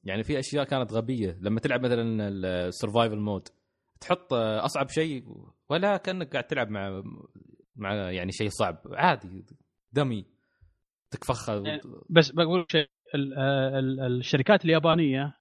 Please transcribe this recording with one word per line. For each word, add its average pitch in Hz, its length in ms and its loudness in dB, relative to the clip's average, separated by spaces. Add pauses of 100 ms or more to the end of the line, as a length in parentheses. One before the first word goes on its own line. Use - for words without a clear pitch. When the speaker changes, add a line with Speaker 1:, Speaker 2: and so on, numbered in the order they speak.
Speaker 1:
يعني 98 180 -2
في 143 160 -2
أشياء 139 260 -2
كانت 127 280 -2
غبية. 113 480 -2
لما 107 200 0
تلعب 127 200 0
مثلًا 113 480 0
ال-، 98 160 -6
السرفايفل 104 760 0
مود، 104 300 -4 (520)
تحط، - 320 -2
آه، 110 320 2
أصعب 135 240 -2
شيء 156 360 -2 (440)
ولا 190 280 2
كأنك 185 360 -4
قاعد 123 120 -2
تلعب 123 260 -2
مع، 98 320 -4 (720)
مع 101 180 -4
يعني 92 380 -4
شيء 107 160 -2
صعب، 101 380 -2
عادي، 110 580 -2 (480)
دمي، 123 340 -2 (840)
تكفخ. - 400 -4
Speaker 2:
إيه، 104 300 -4 (300)
بس 165 200 8
بقول 170 420 2
شيء، 151 160 2 (260)
ال-، 139 200 -2
آه، 135 440 0
ال-، 131 220 0
الشركات 131 640 4
اليابانية 156 760 4